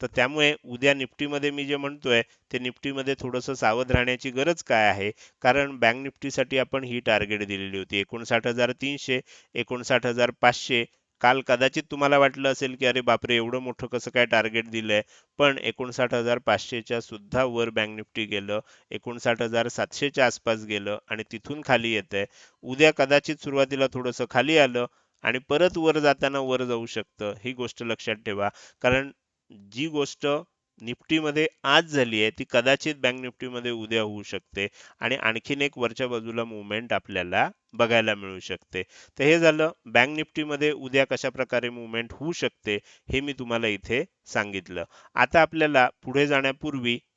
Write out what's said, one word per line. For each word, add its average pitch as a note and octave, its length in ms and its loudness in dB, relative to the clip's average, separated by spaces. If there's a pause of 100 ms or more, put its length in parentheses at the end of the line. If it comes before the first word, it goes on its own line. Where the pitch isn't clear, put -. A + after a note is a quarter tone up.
तर B2+ 40 -4
त्यामुळे D3 480 2 (100)
उद्या B2 300 2
निफ्टीमध्ये C#3+ 560 -4
मी C#3+ 140 -6
जे C#3+ 120 -2
म्हणतोय C#3 460 0 (300)
ते B2+ 60 -2
निफ्टीमध्ये C3+ 600 -4
थोडंसं B2+ 340 -4
सावध B2 380 0
राहण्याची B2+ 380 -2
गरज C#3+ 320 -2
काय A2 260 4
आहे, G2+ 240 0 (300)
कारण C#3 360 2
बँक A#2 180 4
निफ्टीसाठी C3+ 640 -4
आपण C3 260 -2
ही B2 160 -6
टार्गेट G#2 420 2
दिलेली G2 360 -6
होती F#2+ 180 -6
एकोणसाठ A2+ 500 -2
हजार A#2+ 260 0
तीनशे, C3+ 480 -4 (340)
एकोणसाठ B2 520 -2
हजार A#2+ 240 2 (100)
पाचशे. A#2+ 440 4 (360)
काल B2+ 200 6
कदाचित C3 500 2
तुम्हाला C#3+ 280 2
वाटलं C3+ 340 2
असेल B2+ 260 -4
की C3 80 0
"अरे B2 140 2
बापरे, A#2+ 360 2
एवढं A#2+ 220 0
मोठं B2+ 280 -8
कसं A#2+ 240 -6
काय A#2+ 160 4
टार्गेट A2+ 420 2
दिलंय?" A2 340 0 (360)
पण C#3 200 4
एकोणसाठ B2+ 560 -2
हजार A#2+ 240 2
पाचशे A2+ 440 0
च्या A#2 180 -4
सुद्धा A2 440 -4
वर A#2 260 -2
बँक A2 180 -2
निफ्टी G#2+ 360 -8
गेलं, G#2 360 -4 (300)
एकोणसाठ A#2+ 520 -2
हजार A#2 260 0
सातशे A#2+ 420 -4
च्या C3 160 4
आसपास A2+ 380 -2
गेलं G#2 340 -4 (100)
आणि A2 140 -6 (100)
तिथून C#3+ 320 -10
खाली A#2 280 2
येतंय. G2+ 340 -2 (360)
उद्या C#3 280 4
कदाचित C#3+ 460 2
सुरुवातीला C3+ 500 0
थोडंसं B2 440 -4
खाली C#3+ 280 4
आलं B2 280 4 (360)
आणि A#2+ 160 0
परत E3+ 400 2
वर D#3+ 200 4
जाताना C#3 420 2
वर B2+ 240 0
जाऊ A#2+ 220 -2
शकतं, G#2 480 -8 (100)
ही B2 80 -6
गोष्ट B2 300 -8
लक्षात A2+ 320 -4
ठेवा. G2+ 340 -4 (320)
कारण C3 300 2 (640)
जी B2+ 140 -4
गोष्ट D3 400 -2 (560)
निफ्टीमध्ये D3+ 680 0 (160)
आज D3 200 4
झाली B2 380 0
आहे A2 80 2
ती C3 200 -8
कदाचित C3+ 440 2
बँक B2+ 260 -2
निफ्टीमध्ये B2 500 -8
उद्या A2+ 320 -2
होऊ G#2 200 -6
शकते G2 460 -6 (320)
आणि A#2+ 160 -2
आणखीन A2+ 460 -2
एक C#3+ 160 -2
वरच्या A#2+ 300 -2
बाजूला A#2 360 -4
मूव्हमेंट A2 480 -8
आपल्याला F#2+ 580 -2 (220)
बघायला A2+ 420 2
मिळू F#2+ 240 -10
शकते. F2+ 440 -8 (360)
तर C#3 60 0
हे D#3+ 140 6
झालं D#3 340 4 (120)
बँक A#2+ 240 4
निफ्टीमध्ये D3+ 640 -2
उद्या C3 320 0
कशा C3 240 -4
प्रकारे A#2+ 400 -2
मूव्हमेंट A#2 440 -8
होऊ D#3 200 -8
शकते G#2 460 -4 (320)
हे C3 100 0
मी C#3+ 120 -4
तुम्हाला A#2 340 -4
इथे A2+ 380 -2 (220)
सांगितलं. G2 580 -6 (300)
आता B2+ 260 4
आपल्याला D3+ 480 4 (160)
पुढे C#3 220 0
जाण्यापूर्वी C3+ 760 -2 (160)